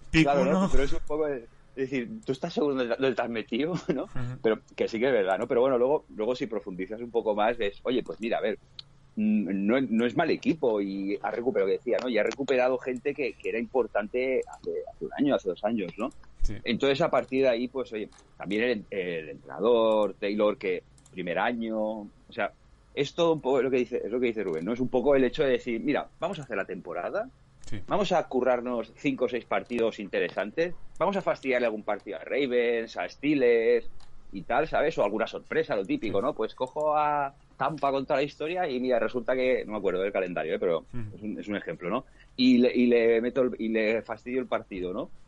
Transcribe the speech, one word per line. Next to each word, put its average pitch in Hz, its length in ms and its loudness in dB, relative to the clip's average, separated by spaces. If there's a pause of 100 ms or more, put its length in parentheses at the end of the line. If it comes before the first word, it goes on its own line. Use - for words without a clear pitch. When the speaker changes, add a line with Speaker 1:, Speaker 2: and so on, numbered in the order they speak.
(120)
Speaker 1:
pick 160 120 6
Speaker 2:
Claro, 139 200 4
¿no? 151 160 2
Speaker 1:
uno. 190 120 2
Speaker 2:
Pero 135 120 10
es 143 80 4
un 170 160 4
poco 151 200 0
de, 143 100 -2
es - 380 -18
decir, 127 340 -2 (160)
¿tú 135 80 -2
estás 170 200 -6
seguro 147 220 0
de 127 120 0
dónde 120 280 0
te 127 60 0
has 117 80 -2
metido, 120 460 -2
<laughs> 156 200 -4
no? 143 80 -4
Speaker 1:
Ujú. 127 400 -4
Speaker 2:
Pero 110 160 2 (160)
que 120 140 -2
sí 110 100 -4
que 123 80 2
es 139 60 2
verdad, 95 240 2
¿no? 110 100 -2
Pero 120 140 4
bueno, 131 160 4
luego, 135 260 2 (100)
luego 107 220 -2
si 131 120 -4
profundizas 101 520 -6
un 120 120 -10
poco 107 220 2
más, 110 240 2
ves, 101 260 -4
oye, 117 180 0
pues - 180 -8
mira, 104 200 0
a - 20 -6
ver, 104 160 0 (580)
mm, 101 520 0
no, 127 140 4
no 113 260 0
es 117 100 -6
mal 165 140 2
equipo 110 500 0
y 98 400 -4
ha 101 80 -4
recuperado, 107 400 0
que 95 80 2
decía, 107 240 0
¿no? 127 80 -4
Y 113 80 0
ha 104 60 4
recuperado 127 560 0
gente 131 340 -4
que, 127 200 -4
que - 160 -8
era 113 100 -2
importante 120 880 0
hace, - 240 -10 (200)
hace - 140 -10
un - 100 -8
año, 131 200 2
hace 98 140 -2
dos 87 140 -4
años, 104 340 -2
¿no? 107 140 -6 (300)
Speaker 1:
Sí. 104 220 2
Speaker 2:
Entonces, 139 380 2
a 156 80 2
partir 131 340 2
de 131 60 6
ahí, 120 180 0
pues, 127 260 -8
oye, 107 160 -8 (280)
también 101 260 -2
el, 117 280 0
el 87 380 -6
entrenador, 104 920 2
Taylor, 104 380 0
que 92 260 -4 (280)
primer 87 280 -4
año, 113 400 -2
o 107 300 -4 (200)
sea, - 220 -4 (420)
es 139 200 -4
todo 170 200 4
un 151 80 -4
poco 131 220 2
lo 131 80 0
que 131 60 4
dice, 123 280 0
es 98 60 -6
lo 127 80 0
que 127 80 2
dice 107 160 -2
Rubén, 82 200 -2
¿no? 104 100 -2
Es 120 60 -2
un 127 100 0
poco 131 260 4
el 135 80 6
hecho 127 200 0
de 135 80 2
decir, 117 300 -2
mira, 117 260 -2 (120)
vamos 180 180 -4
a 147 60 -8
hacer 117 120 -6
la 95 100 -2
temporada, 92 640 -6 (400)
Speaker 1:
Sí. 104 200 -2
Speaker 2:
vamos 170 240 0
a 160 160 4
currarnos 120 680 0
cinco 131 300 -2
o 110 40 2
seis 117 140 -6
partidos 113 560 -2
interesantes, 104 760 -4 (240)
vamos 196 180 0
a 175 60 -2
fastidiarle 127 420 0
algún 107 160 -2
partido 101 360 -6
a - 60 -14
Ravens, 120 720 0
a 90 140 -4
Steelers 120 800 4 (420)
y 95 120 -8
tal, 139 240 0
¿sabes? 123 320 0
O 117 40 4
alguna 104 220 0
sorpresa, 135 500 -2
lo 98 80 0
típico, 104 360 -2
Speaker 1:
Sí. 101 40 2
Speaker 2:
¿no? 147 120 0
Pues 110 180 -4
cojo 151 420 -2
a 147 380 0 (240)
Tampa 139 320 0
con 135 160 0
toda 147 120 0
la 143 60 2
historia 160 460 -4
y 127 100 -2
mira, 123 200 2
resulta 113 340 0
que, 127 320 2
no 101 60 -10
me 107 80 -2
acuerdo 92 240 0
del 101 100 -2
calendario, 87 400 -2
¿eh? 107 60 0
Pero 85 200 2 (140)
Speaker 1:
Ujú. 107 220 -6
Speaker 2:
es 90 80 -16
un, 107 160 -6
es - 80 -12
un 104 80 -2
ejemplo, 87 340 -6
¿no? 120 160 -2 (300)
Y 127 240 6
le, 123 160 6
y 123 100 4
le 117 340 6
meto 120 220 0
el, 123 160 0
y 110 120 -2
le 110 340 0
fastidio 123 380 -6
el 117 60 -6
partido, 95 460 -4
¿no? 135 160 -6 (180)